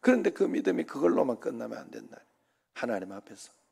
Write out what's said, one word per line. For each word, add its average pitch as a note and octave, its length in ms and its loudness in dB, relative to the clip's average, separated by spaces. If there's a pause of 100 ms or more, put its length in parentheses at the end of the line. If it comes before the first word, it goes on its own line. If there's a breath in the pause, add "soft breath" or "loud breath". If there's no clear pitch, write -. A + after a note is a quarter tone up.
그런데 A3+ 300 6
그 - 140 2
믿음이 F#3+ 400 0
그걸로만 C#3 560 2
끝나면 A2+ 380 -8
안 - 120 -16
된다. - 280 -16 (560)
하나님 G2 380 -4
앞에서. - 400 -18 (200)